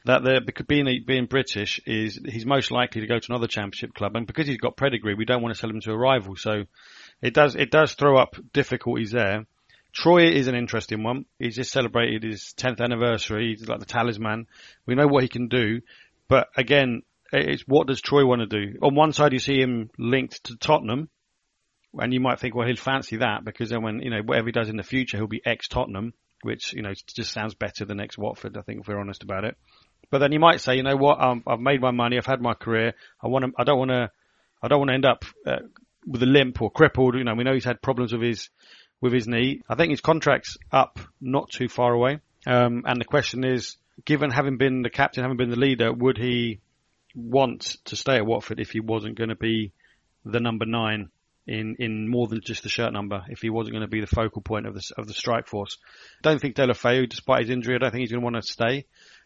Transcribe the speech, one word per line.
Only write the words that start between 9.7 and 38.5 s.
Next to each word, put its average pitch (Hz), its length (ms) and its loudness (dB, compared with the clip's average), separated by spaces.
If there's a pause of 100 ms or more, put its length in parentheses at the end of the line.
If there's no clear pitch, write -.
Troy 170 380 6
is 139 180 2
an 123 80 0
interesting 110 480 -4
one. 123 200 -4 (140)
He's 120 160 -4
just 120 160 -6
celebrated 117 540 0
his 110 300 -8
tenth 123 260 -2
anniversary. 117 760 0
He's 110 120 -14
like 113 100 -4
the 113 80 -14
talisman. 113 600 -2 (380)
We 123 100 0
know 147 100 6
what 139 160 4
he 127 60 0
can 123 180 -4
do. 117 360 0 (440)
But 131 300 4
again, 131 460 2 (300)
it's 143 360 0
what 139 180 4
does 131 140 -2
Troy 143 260 4
wanna 120 200 2
do? 101 360 -4
On 139 140 4
one 156 160 6
side, 147 200 4
you 127 60 0
see 135 220 0
him 120 380 0
linked 127 460 -2
to 117 120 -14
Tottenham, 147 540 0 (880)
and 123 160 -2
you 127 60 2
might 127 220 2
think, 120 160 -4
"Well, 117 100 0
he'll 123 80 0
fancy 135 440 -4
that," 113 260 -2
because 110 260 -8
then 113 140 -4
when, 107 160 -4
you 123 100 -6
know, 110 100 -2
whatever 113 260 0
he 120 60 -4
does 113 160 -2
in 110 80 -6
the 98 60 -6
future, 127 340 -4
he'll 107 120 -4
be 110 180 -6
ex-Tottenham, 117 640 -4 (300)
which, 113 300 -8
you - 100 -10
know, 98 100 -8 (220)
just 113 160 -6
sounds 107 240 -6
better 104 300 -8
than 101 160 -8
ex-Watford, 107 560 -10
I 104 60 -12
think, 110 180 -12
if 101 80 -16
we're 104 100 -6
honest 101 240 -10
about 98 220 -8
it. 113 120 -8 (540)
But 135 80 2
then 139 140 2
you 151 80 2
might 165 200 6
say, 127 140 0
"You 131 80 0
know 139 140 2
what? 139 240 4
Um, 123 260 2
I've 117 140 -2
made 135 200 2
my 127 120 2
money. 120 260 0
I've 117 80 -4
had 131 140 0
my 120 140 0
career. 113 400 0 (280)
I 117 60 -2
wanna, 131 280 0
I 123 60 0
don't 139 160 4
wanna, 127 320 0 (500)
I 113 60 -6
don't 139 140 4
wanna 139 140 2
end 131 100 0
up, 123 200 4 (220)
uh, - 120 -2 (460)
with 123 200 -4
a - 20 6
limp 131 340 6
or 113 80 -2
crippled." 131 460 4
You 131 80 -2
know, 117 120 -2
we 120 100 -2
know 135 100 2
he's 123 100 -2
had 120 160 -2
problems 123 320 -2
with 117 100 -2
his, 117 280 -2 (500)